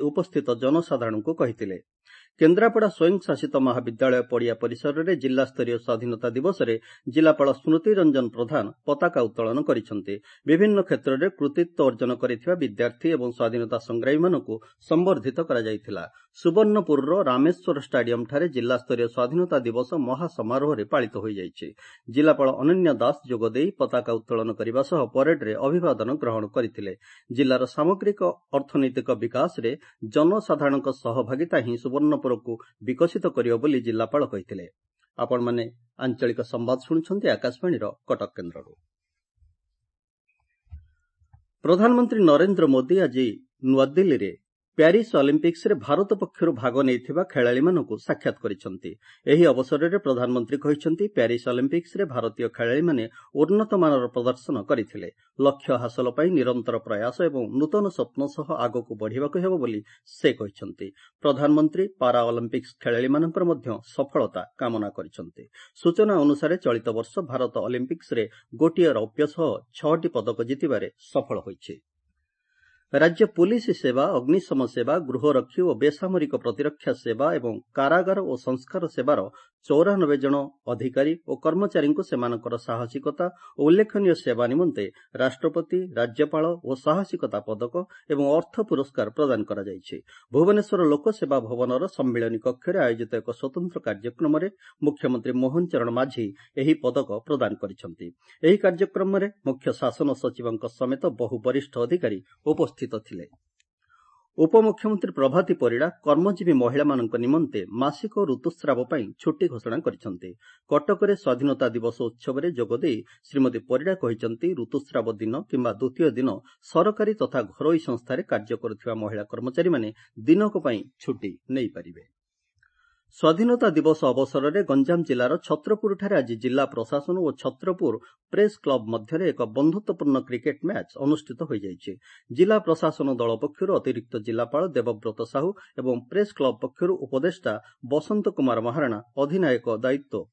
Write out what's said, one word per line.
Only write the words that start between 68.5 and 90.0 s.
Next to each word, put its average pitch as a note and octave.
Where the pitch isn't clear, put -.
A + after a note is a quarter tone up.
ଗୋଟିଏ E3
ରୌପ୍ୟ A2
ସହ D#3
ଛଅଟି D#3+
ପଦକ A2+
ଜିତିବାରେ C3
ସଫଳ C3
ହୋଇଛି। -
ରାଜ୍ୟ E3
ପୁଲିସ G#3+
ସେବା, C3+
ଅଗ୍ନିଶମ D3
ସେବା, B2+
ଗୃହରକ୍ଷୀ C3+
ଓ F3
ବେସାମରିକ D3+
ପ୍ରତିରକ୍ଷା C#3
ସେବା A#2+
ଏବଂ A#2+
କାରାଗାର E3
ଓ C3+
ସଂସ୍କାର C3
ସେବାର C3
ଚଉରାନବେ E3
ଜଣ C#3
ଅଧିକାରୀ C3
ଓ C3+
କର୍ମଚାରୀଙ୍କୁ D#3+
ସେମାନଙ୍କର A#2+
ସାହସିକତା B2
ଓ C#3
ଉଲ୍ଲେଖନୀୟ G3+
ସେବା A#2+
ନିମନ୍ତେ C3+
ରାଷ୍ଟ୍ରପତି, D#3
ରାଜ୍ୟପାଳ D3
ଓ A#2+
ସାହସିକତା D3
ପଦକ A2
ଏବଂ C#3+
ଅର୍ଥ -
ପୁରସ୍କାର C3+
ପ୍ରଦାନ C3
କରାଯାଇଛି। G2